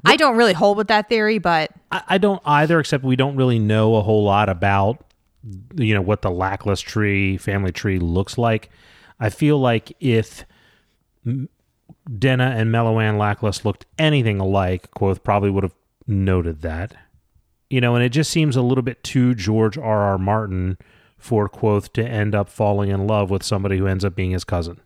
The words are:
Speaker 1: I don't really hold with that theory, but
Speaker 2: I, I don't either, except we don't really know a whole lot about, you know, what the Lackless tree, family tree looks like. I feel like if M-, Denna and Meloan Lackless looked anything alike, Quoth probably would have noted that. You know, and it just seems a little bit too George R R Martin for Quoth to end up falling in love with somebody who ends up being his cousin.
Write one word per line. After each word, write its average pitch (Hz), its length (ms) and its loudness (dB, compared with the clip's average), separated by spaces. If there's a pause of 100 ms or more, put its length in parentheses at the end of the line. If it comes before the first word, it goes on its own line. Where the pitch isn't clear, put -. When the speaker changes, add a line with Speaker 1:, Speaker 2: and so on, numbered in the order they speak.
Speaker 1:
I 254 120 6
don't 269 200 4
really 226 160 4
hold 202 260 2
with 214 100 -4
that 214 200 0
theory, 220 300 0
but 165 320 0 (220)
Speaker 2:
I, 185 180 -6
I 190 80 2
don't 196 260 0
either, 156 360 2
except 135 240 -4
we 127 120 2
don't 135 200 0
really 127 220 2
know 110 380 4
a 104 60 2
whole 107 220 2
lot 101 240 2
about, 98 560 0 (720)
you 110 180 2
know, 98 80 0
what 101 200 0
the 101 80 -2
Lackless 95 500 -4
tree, 98 560 -2
family 98 360 -4
tree 95 260 -4
looks 87 400 -2
like. 113 320 -2 (480)
I 110 120 -2
feel 147 280 0
like 120 420 -2
if 113 440 -2 (840)
M-, 131 220 -6 (600)
Denna 127 440 0
and 113 160 0
Meloan 110 480 0
Lackless 104 460 -2
looked - 220 -4 (120)
anything 135 420 0
alike, 95 520 -2
Quoth 95 320 -2
probably 101 260 2
would 95 140 0
have 90 100 -6 (320)
noted 92 560 0
that. 82 320 -8 (760)
You 127 100 0
know, 120 160 2
and 120 80 2
it 123 60 0
just 143 200 0
seems 151 260 0
a 127 60 2
little 127 200 2
bit 120 200 -8
too 123 320 2
George 107 420 0
R 110 260 0
R 98 160 2
Martin 95 600 -2 (400)
for 104 300 0
Quoth 104 460 -2
to 113 120 -2
end 107 280 -2
up 101 140 0
falling 101 420 0
in 98 160 -2
love 104 240 0
with 95 120 -2
somebody 98 360 -2
who 98 80 0
ends 92 180 -2
up 95 100 -2
being 92 180 -2
his 90 120 -4
cousin. 85 420 -6